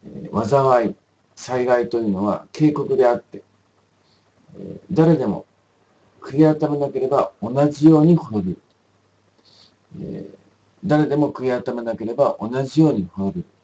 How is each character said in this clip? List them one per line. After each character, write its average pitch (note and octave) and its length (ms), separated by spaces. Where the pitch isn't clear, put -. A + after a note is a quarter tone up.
え - 280
ー、 G#2 140
災 C3 440
い、 - 40
災 B2+ 320
害 A#2+ 220
と A#2 100
い A#2 40
う G#2+ 80
の F#2+ 140
は G2+ 280
警 D3+ 200
告 C3+ 240
で B2+ 100
あ A#2+ 80
っ A#2+ 80
て、 - 200
え - 20
ー、 F#2+ 220
誰 D#3+ 260
で - 100
も G2 200
悔 D#3 340
い D3+ 40
改 D3+ 120
め D3 80
な C#3+ 120
け C3 100
れ C3 80
ば - 240
同 C3+ 260
じ D3 200
よ D#3 120
う D3+ 60
に E3+ 100
滅 G3+ 300
び F3+ 80
る。 - 80
え - 320
ー、 - 40
誰 D3+ 220
で C#3 100
も D3 160
悔 B2+ 260
い - 40
改 A#2+ 120
め A#2 80
な A2+ 140
け G#2+ 80
れ A#2 100
ば A2+ 260
同 B2 220
じ C3+ 180
よ D#3 100
う - 40
に F#2+ 180
滅 F#2+ 220
び F3 80
る。 - 60